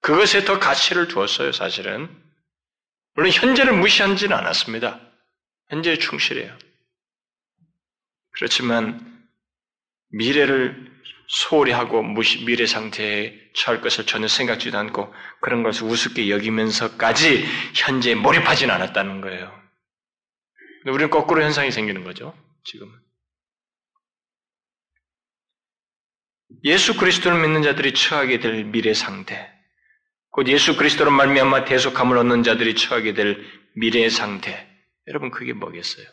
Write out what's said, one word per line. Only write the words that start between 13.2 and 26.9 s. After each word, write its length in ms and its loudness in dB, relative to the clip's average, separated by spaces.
처할 260 -2
것을 240 -4
전혀 220 -4
생각지도 500 -2
않고 340 -6
그런 220 -2
것을 240 -2
우습게 420 -2
여기면서까지 1120 0
현재에 400 0
몰입하진 560 2
않았다는 520 -2
거예요. 300 -12
근데 80 -6
우리는 180 0
거꾸로 320 2
현상이 300 0
생기는 320 -6
거죠, 340 -14
지금은. 280 -20
예수 340 2